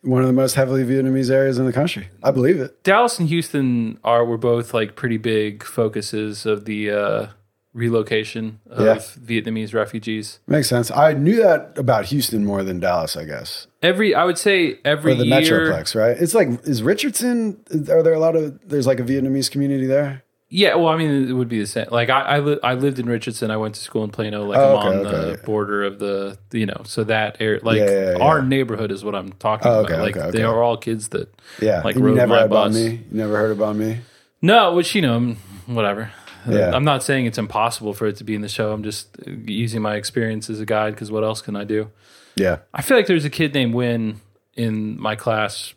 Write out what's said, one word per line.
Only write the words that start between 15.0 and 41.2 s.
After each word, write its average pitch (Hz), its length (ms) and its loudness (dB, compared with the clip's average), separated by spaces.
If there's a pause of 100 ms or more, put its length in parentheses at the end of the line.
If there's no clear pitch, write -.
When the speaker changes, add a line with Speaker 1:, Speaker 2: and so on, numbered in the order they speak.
Speaker 1:
Or 123 40 4
the 123 100 2
Speaker 2:
year. 143 140 6 (300)
Speaker 1:
Metroplex, 80 240 -4
right? 113 240 4
It's 165 160 0
like, 190 140 4 (160)
is 127 180 -2
Richardson, 226 800 -2 (300)
are 160 120 6
there 160 120 2
a 156 40 0
lot 160 180 2
of, 151 300 -2
there's, 143 200 0
like, 131 140 2
a 120 40 -2
Vietnamese 135 460 0
community 139 360 0
there? 135 380 -2 (280)
Speaker 2:
Yeah, 185 220 4
well, 165 140 4
I 160 80 2
mean, 143 320 0
it 127 40 -2
would 127 160 -2
be 113 120 -2
the 101 80 -2
same. 110 240 -4
Like, 120 180 2
I, 135 120 4
I, 143 180 0
li-, 143 240 0
I 127 100 2
lived 131 240 0
in 117 100 -4
Richardson. 113 440 -4
I 110 40 -2
went 110 200 -4
to - 40 -14
school - 220 -4
in 104 80 -4
Plano, 104 360 -6
like, 104 120 2
Speaker 1:
Oh, 139 200 8
Speaker 2:
I'm 104 100 2
Speaker 1:
okay, 95 100 2
Speaker 2:
on 98 60 0
the 82 300 -2
Speaker 1:
okay. - 120 -14
Speaker 2:
border 104 380 0
of 101 160 -6
the, 98 380 -4 (120)
you 110 160 -2
know, 98 180 -8
so 110 200 -4
that 107 340 0
area, 110 240 0
like, 110 160 2
Speaker 1:
Yeah, 104 100 6
yeah, 95 300 2
yeah. 95 60 4
Speaker 2:
our 151 180 6
neighborhood 117 480 0
is 98 140 -8
what 104 100 -4
I'm 95 200 -8
talking 110 360 0
Speaker 1:
Oh, 113 140 4
Speaker 2:
about. 87 80 -2
Speaker 1:
okay, 80 100 -2
Speaker 2:
Like, 104 140 -2
Speaker 1:
okay, 80 160 -4
Speaker 2:
they 113 60 0
Speaker 1:
okay. 113 140 2
Speaker 2:
are 113 80 2
all 117 160 2
kids 113 340 -6
that, - 220 -8 (300)
Speaker 1:
Yeah, 98 200 2
Speaker 2:
like, 101 120 0
Speaker 1:
and 127 80 2
you - 60 6
Speaker 2:
rode - 80 4
Speaker 1:
never 120 180 4
Speaker 2:
my 117 60 6
Speaker 1:
had 107 100 4
Bon 104 220 4
Speaker 2:
bus. - 20 0
Speaker 1:
Me? 113 160 0
You 113 260 -10
never 107 200 -2
heard 107 160 2
of 101 80 -4
Bon 107 180 0
Me? 110 200 -4 (440)
Speaker 2:
No, 190 320 6
which, 175 220 0
you 190 60 2
know, 120 180 2
mm, 120 160 -2 (300)
whatever. 110 440 -2 (380)
Speaker 1:
Yeah. 98 260 2
Speaker 2:
I'm 131 100 2
not 143 200 2
saying 131 220 0
it's 110 120 -4
impossible 107 560 -4
for 107 140 -4
it 104 80 -6
to 107 80 -16
be 110 100 -4
in 104 60 -4
the 104 80 -8
show. 107 240 -4
I'm 107 100 -6
just 107 260 -10 (180)
using 110 560 -6
my 107 120 -2
experience 110 560 -6
as 107 80 -8
a 107 80 -8
guide, 107 300 -2
'cause 107 160 -10
what 110 100 -2